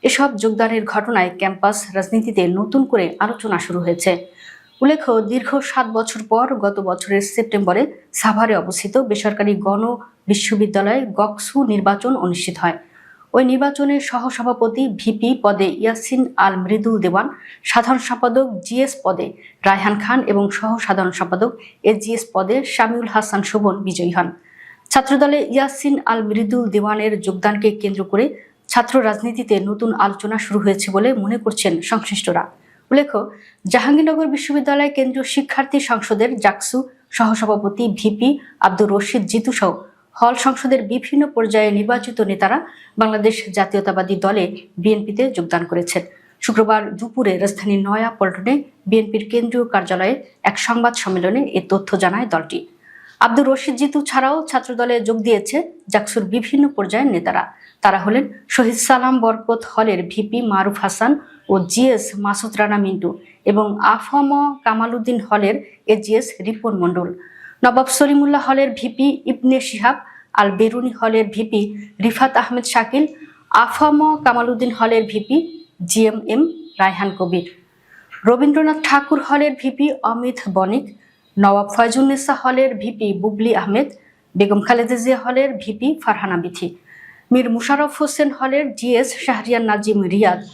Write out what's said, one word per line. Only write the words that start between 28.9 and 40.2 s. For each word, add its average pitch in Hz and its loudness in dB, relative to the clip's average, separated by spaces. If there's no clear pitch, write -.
রাজনীতিতে 220 -2
নতুন 214 -2
আলোচনা 208 -2
শুরু 208 -2
হয়েছে 202 0
বলে 214 4
মনে 208 -2
করছেন 202 -2
সংশ্লিষ্টরা। 202 -2
উল্লেখ্য, 277 2
জাহাঙ্গীরনগর 302 2
বিশ্ববিদ্যালয় 285 0
কেন্দ্রীয় 262 -2
শিক্ষার্থী 277 0
সংসদের 220 0
জাকসু - 0
সহসভাপতি 214 0
ভিপি 214 2
আব্দুর 196 2
রশিদ 202 0
জিতু 226 0
সহ 185 2
হল 240 4